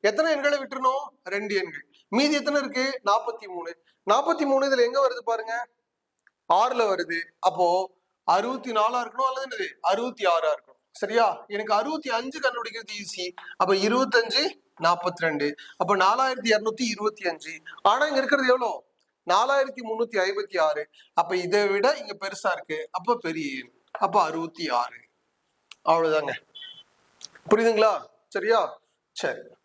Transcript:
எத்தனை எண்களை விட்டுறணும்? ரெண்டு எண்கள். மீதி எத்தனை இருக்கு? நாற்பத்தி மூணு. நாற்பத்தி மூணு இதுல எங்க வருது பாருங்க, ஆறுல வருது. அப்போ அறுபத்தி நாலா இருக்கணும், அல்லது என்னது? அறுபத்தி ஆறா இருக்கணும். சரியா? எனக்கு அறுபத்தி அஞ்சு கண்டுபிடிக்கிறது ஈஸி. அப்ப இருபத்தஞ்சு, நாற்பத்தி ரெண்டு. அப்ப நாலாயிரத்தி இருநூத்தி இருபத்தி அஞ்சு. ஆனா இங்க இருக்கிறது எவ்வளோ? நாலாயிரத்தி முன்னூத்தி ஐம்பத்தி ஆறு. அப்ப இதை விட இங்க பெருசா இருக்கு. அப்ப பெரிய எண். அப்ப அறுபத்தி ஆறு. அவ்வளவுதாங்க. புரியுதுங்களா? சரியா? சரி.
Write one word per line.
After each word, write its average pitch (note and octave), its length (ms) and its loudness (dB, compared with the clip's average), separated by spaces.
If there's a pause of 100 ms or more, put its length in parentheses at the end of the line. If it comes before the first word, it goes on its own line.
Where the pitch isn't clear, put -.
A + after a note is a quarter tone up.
எத்தனை D#4 300 2
எண்களை C#4+ 280 0
விட்டுறணும்? C4+ 440 -2 (200)
ரெண்டு G3+ 320 -4
எண்கள். E3 300 -4 (240)
மீதி C#4+ 240 2
எத்தனை D4 280 0
இருக்கு? C4 240 -4 (200)
நாற்பத்தி A3 420 -2
மூணு. F3 240 -10 (400)
நாற்பத்தி D4+ 340 2
மூணு C4+ 220 2
இதுல C4 160 4
எங்க B3 240 0
வருது A#3+ 240 -4
பாருங்க, A3+ 220 -4 (1000)
ஆறுல A#3+ 300 2 (100)
வருது. E3 260 -4 (200)
அப்போ F3+ 280 2 (560)
அறுபத்தி A#3+ 480 0
நாலா A3 320 2
இருக்கணும், C4 260 -2
அல்லது C4 180 -6
என்னது? G#3+ 200 -6 (140)
அறுபத்தி G#3+ 440 0
ஆறா E3 300 4
இருக்கணும். - 260 -18 (100)
சரியா? G#3+ 560 0
எனக்கு G#3 260 -4
அறுபத்தி C4+ 360 -2
அஞ்சு B3+ 300 -4
கண்டுபிடிக்கிறது A3+ 640 -4
ஈஸி. F3+ 240 -8 (320)
அப்ப G3 180 4
இருபத்தஞ்சு, A#3+ 680 2 (380)
நாற்பத்தி F3 440 0
ரெண்டு. D3 300 0 (220)
அப்ப F#3 200 2
நாலாயிரத்தி B3 580 2
இருநூத்தி A3 380 -2
இருபத்தி G#3 360 -4
அஞ்சு. D#3+ 240 -10 (300)
ஆனா A#3+ 220 4
இங்க D4 120 0
இருக்கிறது C4 300 2
எவ்வளோ? B3 240 2 (560)
நாலாயிரத்தி B3+ 640 2
முன்னூத்தி A3+ 360 -2
ஐம்பத்தி G3 340 -4
ஆறு. D3+ 300 0 (240)
அப்ப - 220 0
இதை F3+ 320 2
விட G3+ 260 2
இங்க G#3 200 -8
பெருசா G3 380 -4
இருக்கு. D#3+ 400 -6
அப்ப F3+ 240 -2
பெரிய D#3+ 440 -6
எண். B2 120 -16 (200)
அப்ப G3+ 320 0
அறுபத்தி E3 460 -6
ஆறு. A#2+ 300 -2 (880)
அவ்வளவுதாங்க. D#3 480 2 (1160)
புரியுதுங்களா? A3 440 4 (340)
சரியா? G#3 340 2 (500)
சரி. - 300 -4 (240)